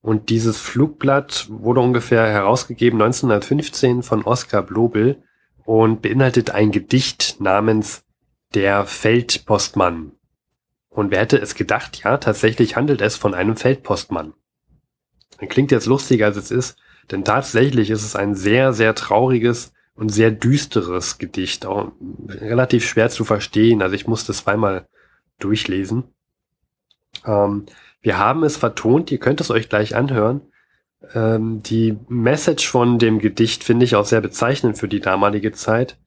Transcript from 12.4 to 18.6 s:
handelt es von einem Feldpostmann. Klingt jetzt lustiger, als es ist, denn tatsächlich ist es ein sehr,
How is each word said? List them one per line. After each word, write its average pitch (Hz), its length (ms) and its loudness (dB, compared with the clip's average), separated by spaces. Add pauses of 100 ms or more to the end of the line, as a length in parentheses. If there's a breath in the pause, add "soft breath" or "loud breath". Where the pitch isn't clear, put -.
handelt 135 260 0
es 107 140 -2
von 98 180 -2
einem 101 220 0
Feldpostmann. 98 760 -4 (1160)
Klingt 135 220 0
jetzt 117 140 2
lustiger, 120 400 2
als 104 120 0
es 95 120 -10
ist, - 280 -4 (340 soft breath)
denn 95 120 -4
tatsächlich 117 640 2
ist 107 140 -2
es 107 120 -10
ein 101 200 -2
sehr, 117 380 2